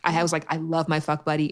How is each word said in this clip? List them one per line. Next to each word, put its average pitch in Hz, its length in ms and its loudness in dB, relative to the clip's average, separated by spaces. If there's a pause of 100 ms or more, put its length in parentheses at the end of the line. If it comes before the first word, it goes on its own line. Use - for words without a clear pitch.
I 165 200 2
was 165 100 0
like, 156 160 -2
"I 160 80 -2
love 160 300 0
my 156 120 2
fuck 151 260 -2
buddy. 151 260 2